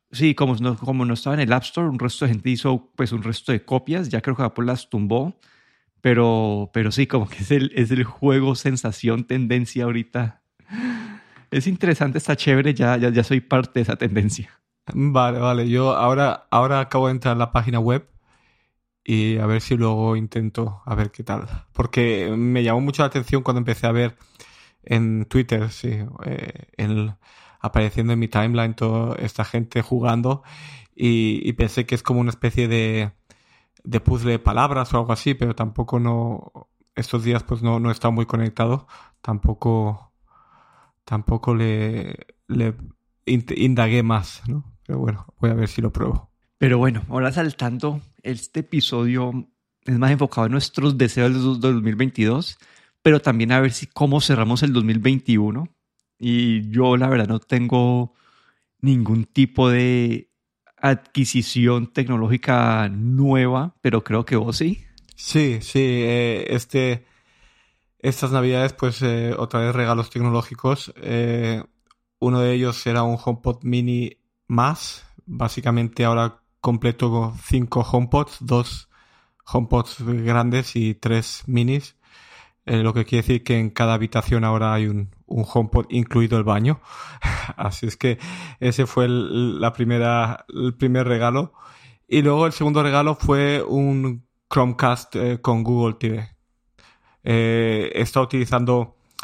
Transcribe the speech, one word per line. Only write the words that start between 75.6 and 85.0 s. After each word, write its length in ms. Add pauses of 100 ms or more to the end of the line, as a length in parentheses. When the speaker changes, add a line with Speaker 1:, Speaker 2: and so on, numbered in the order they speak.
Speaker 2:
ahora 380 (180)
completo 520
con 260
cinco 420
HomePods, 640
dos 480 (560)
HomePods 560
grandes 760
y 200
tres 500
minis. 500 (720)
Eh, 180
lo 100
que 120
quiere 180
decir 200
que 160
en 120
cada 240
habitación 480
ahora 300
hay 140
un, 280 (100)